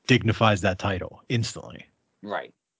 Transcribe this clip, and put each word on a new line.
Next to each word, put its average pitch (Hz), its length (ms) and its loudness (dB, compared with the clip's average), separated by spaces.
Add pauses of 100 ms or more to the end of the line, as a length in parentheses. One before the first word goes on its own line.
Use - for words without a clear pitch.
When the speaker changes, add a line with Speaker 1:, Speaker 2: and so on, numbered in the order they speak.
Speaker 1:
dignifies 110 540 4
that 92 180 0
title - 500 -6
instantly. - 560 -6 (380)
Speaker 2:
Right. 87 320 -8 (260)